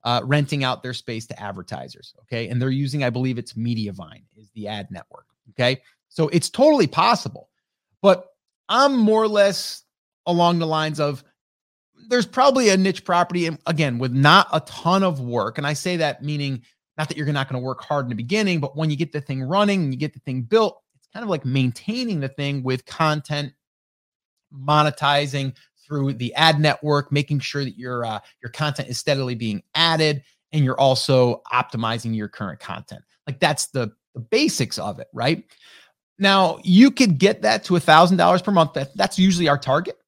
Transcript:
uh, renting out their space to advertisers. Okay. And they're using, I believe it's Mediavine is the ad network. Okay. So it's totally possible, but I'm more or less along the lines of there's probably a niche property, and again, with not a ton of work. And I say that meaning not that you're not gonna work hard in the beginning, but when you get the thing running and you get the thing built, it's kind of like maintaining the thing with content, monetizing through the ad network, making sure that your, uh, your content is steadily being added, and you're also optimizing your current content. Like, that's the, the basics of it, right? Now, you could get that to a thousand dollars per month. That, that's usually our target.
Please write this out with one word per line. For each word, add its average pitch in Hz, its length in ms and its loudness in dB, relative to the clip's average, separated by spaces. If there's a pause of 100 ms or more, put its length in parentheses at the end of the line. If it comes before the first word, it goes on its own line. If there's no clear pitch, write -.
uh, 120 180 0
renting 143 400 -2
out 127 220 -4
their 127 100 -10
space 113 320 -10
to - 160 -16
advertisers. 87 800 -14
Okay. 117 260 -8
And 123 140 -2
they're 131 80 0
using, 139 320 -4
I 123 80 0
believe 127 260 -4
it's - 180 -12
Mediavine 107 680 -6 (140)
is 107 180 -20
the 104 140 -12
ad 104 240 -10
network. - 340 -18 (240)
Okay. 131 320 0 (260)
So 160 200 -2
it's - 220 0
totally 277 360 4
possible, - 640 -2 (520)
but 185 280 4 (400)
I'm 269 280 2
more 220 240 4
or 220 80 2
less 202 540 0 (420)
along 170 360 2
the 165 80 -2
lines 156 320 -2
of 143 240 -4 (840)
there's 247 180 0
probably 254 420 2
a 190 80 4
niche 190 280 0
property, 175 420 0
and 160 200 -6
again, 147 320 -2
with 127 140 -4
not 147 400 6
a 156 80 0
ton 185 420 -2
of 170 180 -2
work. 120 380 -4
And 143 80 -6
I 147 60 -2
say 180 240 -4
that 151 260 -2
meaning 143 400 -6 (340)
not 156 120 -4
that - 80 -10
you're 147 160 -4
not 135 160 -2
gonna 127 140 -6
work 127 200 -8
hard 143 240 -4
in - 20 -8
the 123 60 -6
beginning, 170 460 -2
but 143 160 -6
when 156 140 -2
you 147 60 -2
get 160 160 -6
the 151 80 -6
thing 135 220 -8
running 196 400 0
and 139 100 -2
you 127 60 -6
get 147 160 -6
the - 60 -20
thing 127 220 -6
built, 208 380 0 (160)
it's - 160 -20
kind 233 120 -14
of 208 60 -6
like 151 140 -4
maintaining 147 760 -2
the 135 80 -6
thing 143 340 -6
with 131 240 -4
content, 151 680 -4 (1000)
monetizing 143 1040 0 (320)
through 139 280 -2
the 120 200 -8
ad 156 240 4
network, 147 540 0
making 143 280 0
sure 139 240 -8
that 131 120 -10
your, 123 280 -8
uh, 110 140 -6 (240)
your 120 80 -12
content 147 380 -6
is 123 100 -8
steadily 135 360 -2
being 107 280 -6 (120)
added, 156 480 2 (300)
and 151 120 2
you're 131 160 0
also 131 640 2 (100)
optimizing 117 640 -4
your 104 120 -6
current 95 320 -10
content. - 420 -14 (240)
Like, 139 140 -8
that's 151 260 0
the, 120 260 -6 (220)
the 120 60 -14
basics 220 580 -2
of 98 220 -8
it, - 120 -16
right? 127 320 -2 (760)
Now, 190 460 2
you 214 260 8
could 214 280 2
get 190 240 2
that 214 220 0
to 180 120 0
a 170 40 2
thousand 175 360 6
dollars 175 240 4
per 202 120 -4
month. 165 200 4
That, 139 240 -6
that's 196 220 -2
usually 180 300 4
our 143 100 2
target. 147 500 -2